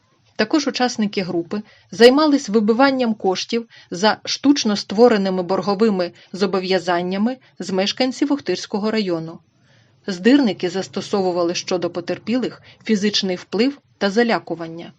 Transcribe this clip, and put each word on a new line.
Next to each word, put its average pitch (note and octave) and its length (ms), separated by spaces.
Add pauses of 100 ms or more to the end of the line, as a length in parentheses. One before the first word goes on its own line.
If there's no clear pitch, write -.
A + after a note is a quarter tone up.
(360)
Також C#4+ 300
учасники A3+ 560
групи F3 400 (280)
займались C4 580
вибиванням A#3 680
коштів G#3 540 (220)
за F#3+ 340
штучно C4+ 520
створеними G3 680
борговими F#3 720 (200)
зобов'язаннями F#3 1040 (220)
з F#3+ 120
мешканців B3 600
Охтирського G#3 580
району. F3 480 (680)
Здирники G3 640
застосовували F3+ 840
щодо F3 360
потерпілих F3+ 720 (220)
фізичний G3+ 520
вплив B3 420 (200)
та G3 120
залякування. E3+ 880